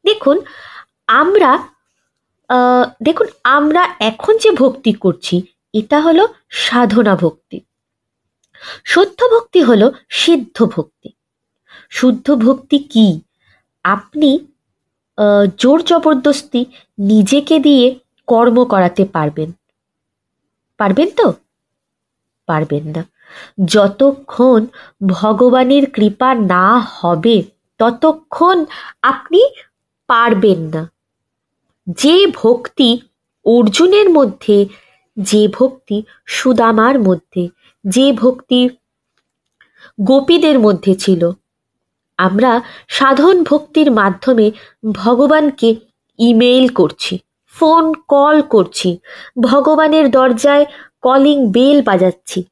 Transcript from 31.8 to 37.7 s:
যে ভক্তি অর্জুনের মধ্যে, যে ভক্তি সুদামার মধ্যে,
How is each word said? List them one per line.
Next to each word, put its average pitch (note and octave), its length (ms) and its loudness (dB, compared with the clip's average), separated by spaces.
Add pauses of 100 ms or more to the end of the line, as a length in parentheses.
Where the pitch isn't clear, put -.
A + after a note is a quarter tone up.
যে F4 380 0
ভক্তি A#3+ 760 -2 (440)
অর্জুনের D#4+ 640 2
মধ্যে, G#3+ 560 0 (520)
যে G#3 300 0
ভক্তি G#3+ 560 -4 (220)
সুদামার A#3 760 0
মধ্যে, F3+ 500 -4 (380)